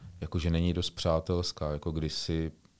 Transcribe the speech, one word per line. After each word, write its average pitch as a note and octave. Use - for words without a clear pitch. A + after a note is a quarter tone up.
jakože E2+
není E2+
dost F2
přátelská, E2
jako D2
kdysi D#2+